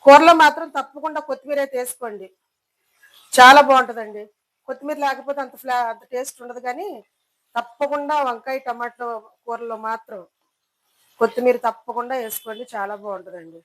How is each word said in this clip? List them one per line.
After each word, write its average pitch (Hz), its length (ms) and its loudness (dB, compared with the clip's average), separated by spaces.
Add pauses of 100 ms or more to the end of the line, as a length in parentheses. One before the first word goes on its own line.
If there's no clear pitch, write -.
కూరలో 302 260 10 (100)
మాత్రం 302 240 2 (120)
తప్పకుండా 294 500 -10
కొత్తిమీర 277 360 -8
అయితే 269 160 -12
వేసుకోండి, 220 460 -12 (1040)
చాలా 262 360 10
బాగుంటదండి. 226 540 0 (460)
కొత్తిమీర 277 380 -10
లేకపోతే 269 380 -6
అంత 247 180 -20
ఫ్లా-, 247 300 -4
అంత 220 100 -18 (100)
టేస్ట్ 254 300 -12
ఉండదు, 240 260 -16
కానీ 311 200 -10 (720)
తప్పకుండా 285 560 -6 (140)
వంకాయ 247 380 -8
టమాటో 240 420 -10 (380)
కూరలో 233 300 -10 (120)
మాత్రం 226 320 -12 (1000)
కొత్తిమీర 240 360 0 (120)
తప్పకుండా 240 540 -10
వేసుకోండి, 226 420 -14 (100)
చాలా 202 200 -8 (100)
బాగుంటదండి. 175 600 -16